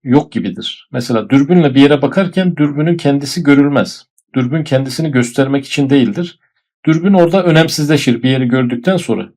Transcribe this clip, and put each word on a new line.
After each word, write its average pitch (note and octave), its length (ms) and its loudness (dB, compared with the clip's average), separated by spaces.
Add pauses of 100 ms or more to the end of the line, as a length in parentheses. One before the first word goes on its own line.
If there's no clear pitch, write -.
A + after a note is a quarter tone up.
yok C#3+ 280 0
gibidir. - 600 -10
Mesela B2 380 -4
dürbünle C#3 460 2
bir C#3 60 6
yere C#3+ 200 4
bakarken F3+ 540 -2
dürbünün D3+ 420 0
kendisi C#3+ 460 -2
görülmez. C#3+ 600 2 (300)
Dürbün C3+ 280 -2
kendisini C3+ 480 -4
göstermek C3+ 540 -2
için C#3 240 -2
değildir. C#3+ 500 0 (460)
Dürbün D#3+ 280 2
orada F3 300 4
önemsizleşir. D#3 800 0
Bir C3 60 0
yeri C3 180 0
gördükten B2+ 500 -2
sonra, A2 400 -6